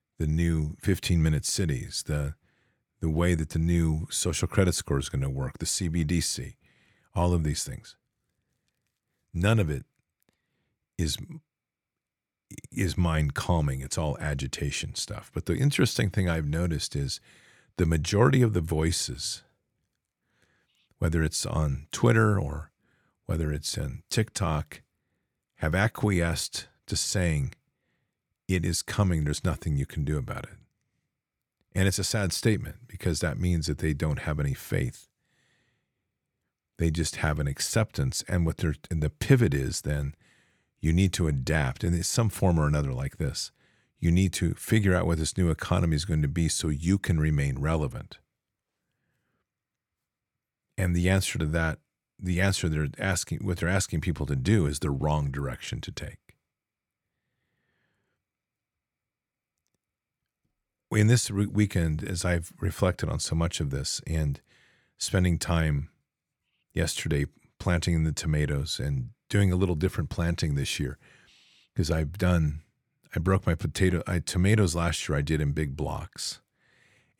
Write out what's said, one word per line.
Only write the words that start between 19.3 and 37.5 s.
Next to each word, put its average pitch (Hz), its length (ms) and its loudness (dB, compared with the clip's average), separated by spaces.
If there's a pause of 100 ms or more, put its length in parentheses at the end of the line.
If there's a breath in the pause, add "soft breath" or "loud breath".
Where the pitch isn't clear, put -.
whether 82 240 2
it's - 240 -2
on 73 460 -2
Twitter 110 480 6
or 73 320 -6 (540)
whether 80 260 -2
it's - 260 -6
in 67 320 -8
TikTok, 80 680 -2 (760)
have 78 180 -2
acquiesced 92 920 0 (200)
to 95 100 -4
saying, 80 580 0 (920)
"It 92 160 2
is 87 160 0
coming. 87 440 0
There's 73 200 -2
nothing 76 320 -2
you 69 100 0
can 76 180 -4
do 76 120 -2
about 64 280 -6
it." - 120 -18 (1200)
And 95 120 4
it's 95 120 2
a 95 60 -2
sad 101 280 -2
statement - 560 -2
because - 320 -4
that 80 180 -2
means 87 280 0
that 76 120 -2
they 78 140 0
don't 73 280 -2
have 76 200 -4
any 71 140 0
faith. - 540 -6 (1700)
They 82 120 4
just 80 260 -2
have 76 220 0
an 71 100 0
acceptance. - 800 -2